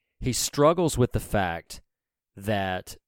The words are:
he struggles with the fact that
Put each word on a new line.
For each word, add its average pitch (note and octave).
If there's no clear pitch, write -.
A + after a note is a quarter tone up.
he B2+
struggles E3
with A#2+
the -
fact F2
that G2